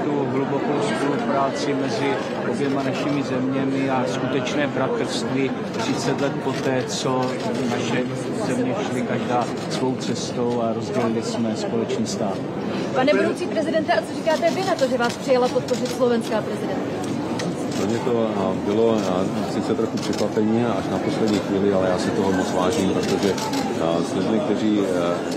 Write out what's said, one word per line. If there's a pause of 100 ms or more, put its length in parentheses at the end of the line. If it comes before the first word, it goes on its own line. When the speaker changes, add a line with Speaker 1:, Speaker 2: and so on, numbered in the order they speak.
Speaker 1:
tu
hlubokou
spolupráci
mezi (380)
oběma
našimi
zeměmi
a
skutečné
bratrství (260)
třicet
let (120)
poté,
co (440)
naše (440)
země (140)
šly
každá (240)
svou
cestou
a
rozdělili
jsme
společný
stát. (580)
Speaker 2:
Pane
budoucí
prezidente,
a
co
říkáte
vy
na
to,
že
vás
přijela
podpořit
slovenská
prezidentka? (680)
Speaker 3:
Pro
mě
to, (100)
a, (120)
bylo,
a, (280)
sice
trochu
překvapení
až
na
poslední
chvíli,
ale
já
si
toho
moc
vážím,
protože, (480)
a, (120)
s
lidmi,
kteří,
a, (540)